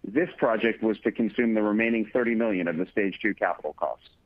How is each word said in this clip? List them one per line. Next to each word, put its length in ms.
This 340
project 440
was 180
to 120
consume 420
the 80
remaining 500
thirty 220
million 360
of 80
the 140
stage 300
two 120
capital 400
costs. 340